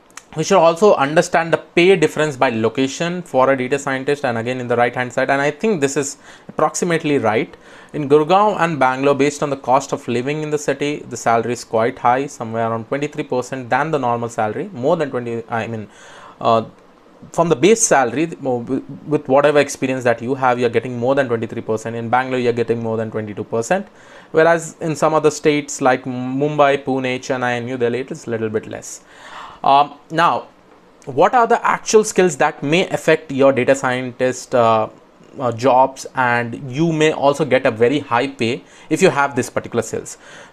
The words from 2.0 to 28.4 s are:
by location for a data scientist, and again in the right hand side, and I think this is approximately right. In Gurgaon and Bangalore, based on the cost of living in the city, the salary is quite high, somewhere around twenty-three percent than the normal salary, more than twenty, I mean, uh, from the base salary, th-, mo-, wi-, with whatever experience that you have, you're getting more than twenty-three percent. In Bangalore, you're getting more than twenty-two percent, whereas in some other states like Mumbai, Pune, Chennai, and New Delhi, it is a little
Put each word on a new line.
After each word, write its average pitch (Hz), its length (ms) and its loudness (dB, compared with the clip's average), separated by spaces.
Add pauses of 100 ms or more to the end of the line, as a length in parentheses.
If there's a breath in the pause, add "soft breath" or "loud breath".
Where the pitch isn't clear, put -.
by 131 140 2
location 135 720 -2
for 131 260 2
a 135 80 2
data 127 220 -2
scientist, 139 440 -4
and 120 140 -2
again 123 220 -4
in 123 80 -8
the 120 80 -2
right 120 180 2
hand 123 180 -4
side, 131 200 0
and 139 100 2
I 143 80 0
think 170 320 -2
this 139 160 -2
is 139 200 -4 (300 loud breath)
approximately 156 720 -2
right. 113 400 -2 (360 loud breath)
In 147 140 -6
Gurgaon 180 520 4
and 165 180 0
Bangalore, 131 380 2
based 139 260 0
on 147 80 -2
the 135 80 -2
cost 135 340 0
of 131 160 -6
living 135 360 -4
in 151 80 -6
the 147 80 -2
city, 147 400 -4 (100)
the 120 80 -10
salary 117 360 0
is - 100 -8
quite 117 340 0
high, 127 300 0
somewhere 113 420 -4
around 113 200 -6
twenty-three 147 340 -6
percent 127 480 -6
than 143 180 0
the 151 80 0
normal 117 320 -2
salary, 117 420 -4
more 147 240 -2
than 151 140 -2
twenty, 120 400 -6
I 113 160 -4
mean, 110 240 -10 (500 loud breath)
uh, 113 260 2 (680)
from 175 160 0
the 156 60 2
base 190 260 4
salary, 135 460 0
th-, 170 120 -14
mo-, 127 200 -2
wi-, 127 240 -6 (240)
with 151 200 -2
whatever 143 320 4
experience 131 440 -2
that 120 180 0
you 123 140 -4
have, 127 240 2
you're 120 100 2
getting 120 300 -2
more 127 160 0
than 135 120 2
twenty-three 113 360 -4
percent. 110 320 -6
In 117 120 -6
Bangalore, 127 320 0
you're 120 140 2
getting 117 300 -2
more 110 140 -4
than 110 120 -4
twenty-two 107 360 -8
percent, 180 420 -2 (440 loud breath)
whereas 160 480 2
in 160 160 -4
some 156 200 2
other 151 160 2
states 147 500 -2
like 131 240 2
Mumbai, 139 800 0
Pune, 131 320 -2
Chennai, 127 400 -2
and 120 80 -6
New 127 140 -6
Delhi, 120 220 0
it - 100 -12
is 156 160 -14
a - 20 -6
little 113 200 -4